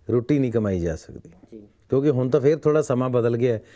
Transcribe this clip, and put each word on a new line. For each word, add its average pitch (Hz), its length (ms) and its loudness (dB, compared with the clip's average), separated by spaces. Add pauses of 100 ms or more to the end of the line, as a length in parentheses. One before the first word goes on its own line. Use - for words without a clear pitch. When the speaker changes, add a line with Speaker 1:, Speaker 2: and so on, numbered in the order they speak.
(120)
Speaker 1:
ਰੋਟੀ 123 280 0
ਨਹੀਂ 127 120 0
ਕਮਾਈ 104 280 0
ਜਾ 82 160 -2
ਸਕਦੀ। - 340 -20 (240)
Speaker 2:
ਜੀ। 104 140 -20 (220)
Speaker 1:
ਕਿਉਂਕਿ 139 200 2
ਹੁਣ 127 200 0
ਤਾਂ 143 120 2
ਫੇਰ 147 160 2
ਥੋੜ੍ਹਾ 151 240 0
ਸਮਾਂ 127 280 0
ਬਦਲ 120 280 0
ਗਿਆ 120 160 0
ਹੈ। 107 80 -6 (140)